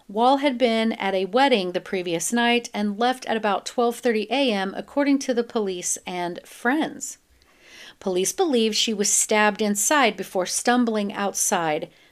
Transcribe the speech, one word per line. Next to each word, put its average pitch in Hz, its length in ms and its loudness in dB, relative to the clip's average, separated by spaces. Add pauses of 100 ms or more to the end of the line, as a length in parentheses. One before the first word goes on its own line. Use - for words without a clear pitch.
Wall 240 300 4
had 277 180 0
been 226 380 2
at 196 220 -2
a 190 100 0
wedding 208 460 2
the 180 100 -2
previous 175 500 -4
night 240 440 2
and 208 240 -4
left 254 260 0
at 226 100 -2
about 214 300 -2
twelve 240 320 -2
thirty 220 320 -2
A 262 220 0
M, 196 260 -2
according 277 400 0
to 269 160 -2
the 233 100 0
police 190 640 -4
and 175 400 -6
friends. - 720 -4 (800)
Police 185 340 -2
believe 233 420 2
she - 180 0
was 202 180 0
stabbed 214 520 2
inside 208 520 2
before 185 300 -4
stumbling 226 640 0
outside, 170 800 -2 (220)